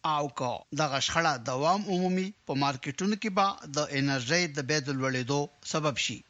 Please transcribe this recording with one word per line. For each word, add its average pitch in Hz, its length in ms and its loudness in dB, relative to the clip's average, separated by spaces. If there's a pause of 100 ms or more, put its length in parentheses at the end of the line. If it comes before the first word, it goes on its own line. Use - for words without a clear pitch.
(140)
او 147 100 2 (140)
که 127 120 0 (300)
دغه 139 260 2
شخړه 165 260 4 (140)
دوام 151 400 2
ومومي، 185 420 2 (180)
په 147 60 -4 (100)
مارکیټونو 143 600 0
کې 220 160 -2
به 196 80 4 (300)
د - 20 2 (200)
انرژۍ 139 460 2 (120)
د - 20 -2 (100)
بیې 151 200 2
د - 100 -4
لوړېدو 131 420 0 (320)
سبب 151 320 0
شي. 110 140 -4 (120)